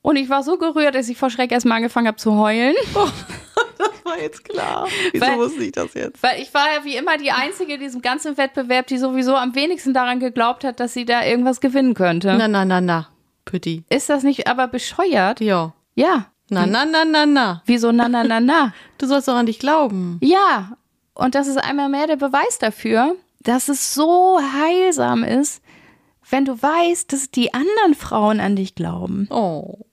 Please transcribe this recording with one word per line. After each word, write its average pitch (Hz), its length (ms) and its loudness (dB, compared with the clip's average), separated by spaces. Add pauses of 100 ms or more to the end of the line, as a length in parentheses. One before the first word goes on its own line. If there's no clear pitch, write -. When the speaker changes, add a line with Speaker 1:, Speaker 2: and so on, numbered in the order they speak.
Speaker 1:
Und 302 160 2
ich 262 120 -2
war 269 140 0
so 330 140 -2
gerührt, 302 380 0
dass 247 140 -2
ich 240 80 -8
vor 262 120 0
Schreck 240 220 -2
erstmal 233 260 0
angefangen 233 300 0
habe 214 100 -2
zu 214 200 0
heulen. 226 420 2
Speaker 2:
<laughs> - 160 -4
Oh, 403 120 2 (680)
das 415 280 -4
war 349 140 -6
jetzt 311 260 -10
klar. - 420 -6 (240)
Wieso 240 140 0
Speaker 1:
Weil 262 120 0
Speaker 2:
wusste 254 260 -4
ich 98 100 -6
das - 200 -6
jetzt? - 300 -10
Speaker 1:
weil 247 180 -2
ich - 120 -16
war 285 200 2
ja 285 120 -4
wie 277 100 -8
immer 311 220 -2
die 277 140 -4
Einzige 294 440 -4
in 262 40 -12
diesem 247 220 -10
ganzen 277 360 -4
Wettbewerb, 254 500 -2
die 262 100 -2
sowieso 262 380 0
am 254 200 0
wenigsten 294 380 -2
daran 247 260 0
geglaubt 247 440 -2
hat, 254 160 -6
dass 240 140 -4
sie 247 120 -6
da 240 180 0
irgendwas 247 380 0
gewinnen 262 320 2
könnte. 180 440 2
Speaker 2:
Na, 220 100 4
na, 202 180 2
na, 185 160 2
na, 170 260 0 (380)
Pütti. 165 440 -6
Speaker 1:
Ist 277 200 -2
das 285 140 2
nicht 277 240 0
aber 254 200 0
bescheuert? 247 760 0
Speaker 2:
Ja. 175 320 0 (220)
Speaker 1:
Ja. 285 320 2 (220)
Speaker 2:
Na, 185 160 0
Speaker 1:
Wie 196 40 2
Speaker 2:
na, 240 160 2
na, 320 200 2
na, 311 200 4
na. 247 400 2
Speaker 1:
Wieso 233 260 2
na, 233 180 4
na, 240 140 2
na, 226 160 2
na? 269 340 2 (120)
Speaker 2:
<laughs> - 120 -20
Du 277 100 -4
sollst 277 200 2
doch 254 80 0
an 240 100 2
dich 220 140 -4
glauben. 202 600 0
Speaker 1:
Ja. 269 560 2 (360)
Und 254 220 -2
das 277 120 0
ist 269 100 -2
einmal 285 320 -2
mehr 285 180 0
der 311 100 0
Beweis 277 420 0
dafür, 226 560 0 (280)
dass 247 260 0
es - 240 -2
so 349 460 4 (200)
heilsam 320 640 2
ist, 269 380 -2 (680)
wenn 269 160 2
du 254 160 -6
weißt, 339 520 0
dass 277 180 -6
die 240 220 0
anderen 370 400 2
Frauen 214 460 0
an 196 160 0
dich 190 200 -4
glauben. 180 540 -4
Speaker 2:
Oh. 185 500 -4 (120)